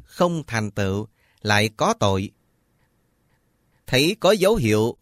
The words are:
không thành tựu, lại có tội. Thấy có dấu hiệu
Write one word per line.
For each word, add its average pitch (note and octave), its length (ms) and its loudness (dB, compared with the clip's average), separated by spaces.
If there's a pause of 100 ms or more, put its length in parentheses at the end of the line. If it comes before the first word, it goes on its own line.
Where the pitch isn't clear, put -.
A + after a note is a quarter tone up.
không E3+ 420 -4
thành A2 240 -6
tựu, G2+ 360 -4 (360)
lại G#2+ 340 0
có G3+ 180 0
tội. G2 360 -2 (1600)
Thấy D3+ 340 0
có F3 120 4
dấu G#3 240 2
hiệu A2 460 0